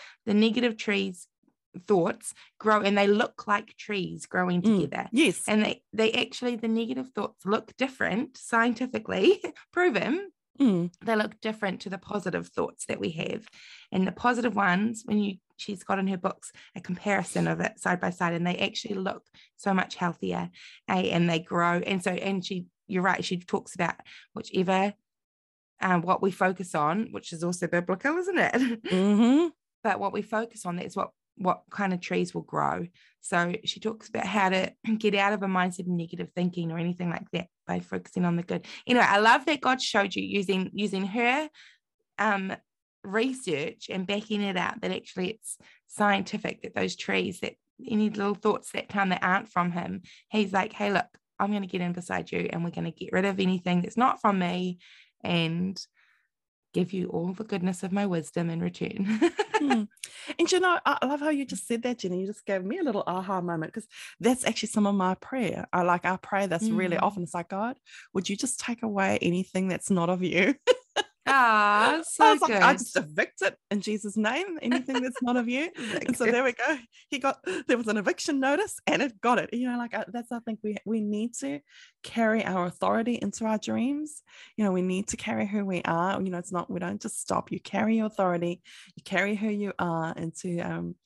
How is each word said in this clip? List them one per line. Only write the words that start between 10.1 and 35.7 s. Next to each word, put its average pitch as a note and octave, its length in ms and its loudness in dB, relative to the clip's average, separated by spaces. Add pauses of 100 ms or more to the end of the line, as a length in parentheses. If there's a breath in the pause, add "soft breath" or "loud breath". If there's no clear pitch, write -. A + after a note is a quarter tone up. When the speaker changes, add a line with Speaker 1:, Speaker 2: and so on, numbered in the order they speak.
Speaker 2:
Mm. F3+ 300 4 (120)
Speaker 1:
They A3 120 0
look G#3+ 260 -2
different G#3+ 400 -4
to - 80 -10
the F#3+ 80 -6
positive F3+ 520 -4
thoughts - 360 -4
that - 140 -4
we G2+ 120 -2
have. - 360 -6 (440 loud breath)
And F#3+ 140 2
the F#3+ 60 -2
positive A#3+ 440 0
ones, G3+ 500 2
when G#3 120 0
you, G3+ 200 0 (200)
she's G3 260 -10
got G3 140 -2
in F#3+ 120 -2
her F#3+ 80 -2
books - 340 -6 (240 loud breath)
a - 40 -12
comparison F3+ 680 -2
of E3 120 0
it - 200 -2
side F3+ 200 0
by F#3 120 -2
side, F3 240 -2
and F3 100 -2
they F3+ 120 0
actually G3+ 360 -4
look F#3+ 300 -4 (340 soft breath)
so G3 160 0
much F#3+ 220 0
healthier, F3 560 -4 (360 loud breath)
eh, F#3+ 240 2
and E3+ 160 4
they E3 120 2
grow. F3 400 2
And F#3 240 -2
so, F#3+ 80 0
and F#3+ 340 -4
she, F3+ 220 -6 (180)
you're F#3 160 0
right, F3+ 240 2
she F3+ 140 -2
talks - 340 -6
about F3+ 220 -2 (400 loud breath)
whichever, F#3+ 580 0 (880)
um, F3+ 220 2
what F3+ 180 2
we F#3+ 80 4
focus F#3 460 0
on, E3 360 0
which - 220 -10
is D#3+ 100 -6
also F3 220 -2
biblical, F#3 520 0
isn't F4+ 200 -2
it? A#3 460 2
<laughs> - 0 -
Speaker 2:
Mm-hmm. A3+ 640 6 (360)
Speaker 1:
But G#3 160 0
what G3 140 -2
we G#3 80 -2
focus A3+ 460 -6
on, F3 100 -4
that's - 180 -8
what, G3 140 -2 (260)
what - 360 -2
kind G3 220 0
of F3+ 60 -2
trees F3+ 340 -2
will E3 100 -6
grow. D#3 440 -2 (320 soft breath)
So F3 340 0 (120)
she - 160 -6
talks A3 260 -6
about - 200 -4
how F#3+ 220 2
to F#3 220 0 (140)
<clears throat> A3 120 0
get G#3+ 180 2
out G3 180 2
of G3+ 100 -4
a G3 40 -2
mindset F#3 340 0